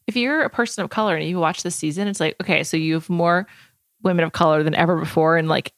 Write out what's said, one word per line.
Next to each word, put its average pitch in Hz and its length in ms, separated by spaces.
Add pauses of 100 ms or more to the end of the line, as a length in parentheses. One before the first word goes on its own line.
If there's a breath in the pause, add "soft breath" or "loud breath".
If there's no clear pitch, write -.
if 220 100
you're 269 260
a 277 80
person - 340
of - 60
color 208 260
and 156 100
you 180 120
watch 165 240
this 175 140
season, 160 320
it's 202 120
like, 160 220
okay, 160 220
so 160 120
you 160 180
have 160 140
more 175 380 (560 soft breath)
women 175 220
of 156 80
color 156 320
than 156 100
ever 170 240
before. 160 380
And, 160 120
like, 147 300